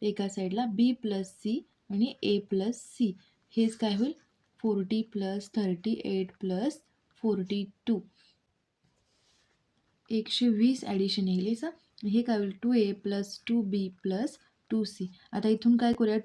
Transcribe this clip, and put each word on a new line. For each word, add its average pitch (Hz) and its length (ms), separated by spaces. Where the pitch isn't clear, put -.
एका 208 260
साईडला 190 380
बी 233 260
प्लस 202 380
सी 220 280
आणि 208 320
ए 202 160
प्लस 202 380
सी. - 360
हेच 226 200
काय 214 180
होईल? 240 180
फोर्टी 214 400
प्लस 202 520
थर्टी 202 500
एट 190 260
प्लस 196 400
फोर्टी 202 420
टू. 220 120
एकशे 226 380
वीस 233 360
ॲडिशन 196 440
येईल 185 180
याचं. 233 240
हे 214 180
काय 240 140
होईल? 202 140
टू 240 100
ए 214 200
प्लस 202 540
टू 233 160
बी 196 260
प्लस 202 360
टू 220 140
सी. 190 220
आता 214 160
इथून 233 280
काय 233 160
करूया? 220 320